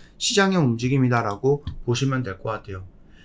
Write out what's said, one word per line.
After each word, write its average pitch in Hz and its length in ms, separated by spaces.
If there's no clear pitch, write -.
시장의 196 400
움직임이다라고 127 1080
보시면 127 380
될 95 160
것 113 100
같아요. 98 340